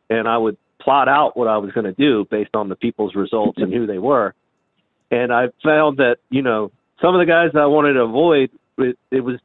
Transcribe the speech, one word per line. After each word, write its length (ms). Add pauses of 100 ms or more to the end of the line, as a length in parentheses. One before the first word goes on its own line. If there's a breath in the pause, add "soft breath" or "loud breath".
and 200
I 100
would 180 (240)
plot 280
out 280
what 120
I 80
was 160
gonna 180
do 400
based 240
on 140
the 80
people's 400
results 440
and 140
who 100
they 140
were. 340 (800)
And 220
I 140 (180)
found 320
that, 220 (120)
you 120
know, 280 (320)
some 140
of 20
the 80
guys 280
that 60
I 60
wanted 280
to 80
avoid, 480 (280)
it, 180 (140)
it 120
was 220